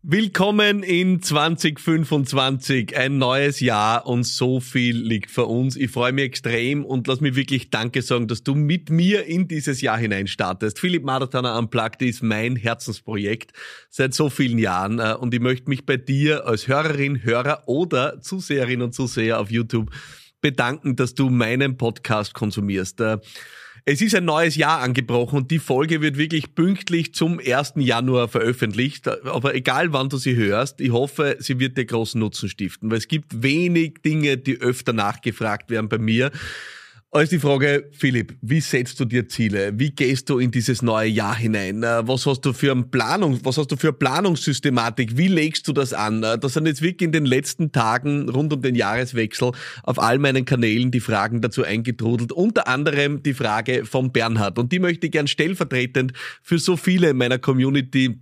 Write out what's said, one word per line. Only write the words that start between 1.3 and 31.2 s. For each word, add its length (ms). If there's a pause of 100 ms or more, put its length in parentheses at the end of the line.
fünfundzwanzig. 1160
Ein 220
neues 420
Jahr 460
und 180
so 360
viel 360
liegt 360
vor 180
uns. 260
Ich 140
freue 220
mich 140
extrem 600
und 220
lass 140
mich 140
wirklich 360
Danke 320
sagen, 240
dass 160
du 100
mit 380
mir 340
in 220
dieses 340
Jahr 160
hineinstartest. 840
Philipp 240
Marathoner 540
Unplugged 460
ist 180
mein 340
Herzensprojekt 960 (380)
seit 240
so 160
vielen 300
Jahren, 400
äh, 200
und 140
ich 60
möchte 300
mich 180
bei 100
dir 480
als 220
Hörerin, 560
Hörer 420
oder 560
Zuseherin 640
und 100
Zuseher 460
auf 100
YouTube 400 (500)
bedanken, 560
dass 200
du 160
meinen 460
Podcast 580
konsumierst. 680
Äh, 160 (680)
es 140
ist 140
ein 100
neues 300
Jahr 240
angebrochen 580
und 140
die 80
Folge 420
wird 160
wirklich 380
pünktlich 580
zum 260
ersten 420
Januar 460
veröffentlicht. 800
Aber 460
egal, 400
wann 160
du 80
sie 180
hörst, 460
ich 80
hoffe, 480